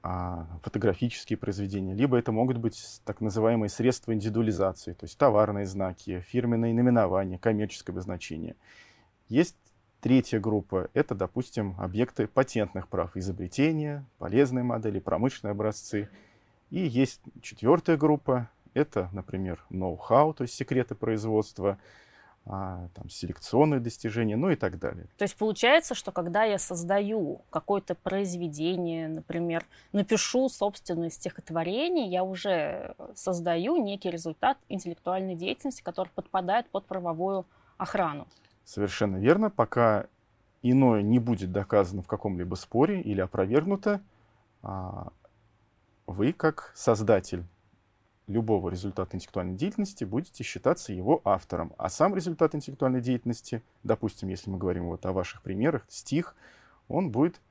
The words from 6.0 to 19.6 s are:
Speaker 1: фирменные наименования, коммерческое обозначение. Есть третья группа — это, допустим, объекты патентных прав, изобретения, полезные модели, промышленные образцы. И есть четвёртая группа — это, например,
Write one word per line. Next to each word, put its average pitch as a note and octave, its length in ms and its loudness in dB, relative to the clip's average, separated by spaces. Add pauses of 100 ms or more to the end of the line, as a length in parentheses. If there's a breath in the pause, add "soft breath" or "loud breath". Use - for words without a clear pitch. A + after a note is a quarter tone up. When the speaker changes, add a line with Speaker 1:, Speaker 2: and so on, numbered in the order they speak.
Speaker 1:
фирменные A#2 460 0
наименования, G2 640 4
коммерческое G#2 560 -2
обозначение. E2+ 640 -8 (720 soft breath)
Есть D3+ 300 2 (420)
третья B2 400 4
группа — G#2+ 540 0
это, C3+ 200 2
допустим, G2 640 -4
объекты G2+ 480 -2
патентных - 600 0
прав, F2 260 -2
изобретения, C#3 920 -2 (100)
полезные B2 480 2
модели, A2+ 360 -2
промышленные G#2 520 -2
образцы. G#2 560 -4 (640 soft breath)
И E3+ 80 -6
есть C3+ 420 0 (220)
четвёртая D#3+ 540 4
группа — C#3 520 2 (260)
это, G2+ 380 0
например, F#2+ 580 -6